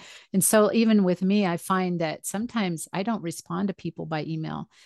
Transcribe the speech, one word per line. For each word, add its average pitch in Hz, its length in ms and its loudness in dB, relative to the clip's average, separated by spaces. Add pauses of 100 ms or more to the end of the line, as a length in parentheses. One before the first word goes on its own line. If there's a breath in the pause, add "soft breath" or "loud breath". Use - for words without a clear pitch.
(340 loud breath)
And 190 100 2
so 214 300 6
even 220 300 6
with 180 180 2
me, 196 240 2
I 175 120 0
find 185 440 -2
that 156 240 -4
sometimes 196 680 -4
I 190 120 -4
don't 214 180 -4
respond 170 460 -6
to 190 80 -6
people 165 320 -10
by 156 160 -4
email. 156 440 -8 (180 soft breath)